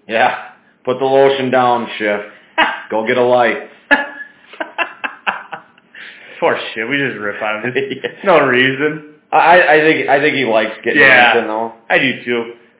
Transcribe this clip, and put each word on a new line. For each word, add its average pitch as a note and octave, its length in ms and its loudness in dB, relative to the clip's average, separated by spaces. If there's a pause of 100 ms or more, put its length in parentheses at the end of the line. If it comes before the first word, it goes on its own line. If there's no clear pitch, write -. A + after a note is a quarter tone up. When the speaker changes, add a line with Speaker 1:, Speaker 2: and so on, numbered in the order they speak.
Speaker 1:
Yeah. A2+ 440 -2 (340)
Put B2+ 140 -4
the C3+ 80 -2
lotion C3+ 440 2
down, A#2+ 460 0
Schiff. G#2 240 -4 (380)
Speaker 2:
<laughs> - 320 -4
Speaker 1:
Go A2 160 -2
get B2 100 0
a B2 80 2
light. B2 460 0 (200)
<laughs> C#4+ 60 4 (2500)
Speaker 2:
Poor C3+ 180 0 (160)
Schiff. A2+ 140 -8
We C#3 100 -2
just B2 200 -4
rip G#2 240 -8
on G#2+ 220 -6
him. B2 100 -6
Speaker 1:
<laughs> - 20 -2
Yeah. C3+ 340 -6 (140)
Speaker 2:
No E3+ 220 4
reason. C3+ 680 -2 (180)
Speaker 1:
I, D#3+ 300 6
I D3+ 180 4
think, D3+ 280 0
I C#3 120 2
think C#3 160 0
he C3+ 80 -2
likes A2 400 0
getting C3 160 0
Speaker 2:
Yeah, B2+ 300 6
Speaker 1:
attention, A2+ 180 0
though. A2+ 240 -6 (160)
Speaker 2:
I F#3 100 0
do, C3 260 -4
too. A#2 280 -4 (280)